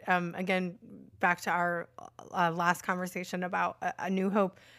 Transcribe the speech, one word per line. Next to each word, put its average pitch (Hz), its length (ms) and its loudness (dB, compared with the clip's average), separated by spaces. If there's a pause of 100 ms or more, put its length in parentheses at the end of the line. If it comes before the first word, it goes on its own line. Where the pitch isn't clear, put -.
um, 175 300 2
again, 185 400 0 (420)
back 175 220 2
to 170 100 -2
our, 175 380 0 (420)
uh, 170 240 4
last 175 280 2
conversation 180 600 -4
about 180 380 -2
A, 180 180 -2
A 180 100 -4
New 190 200 2
Hope. 190 300 2 (200)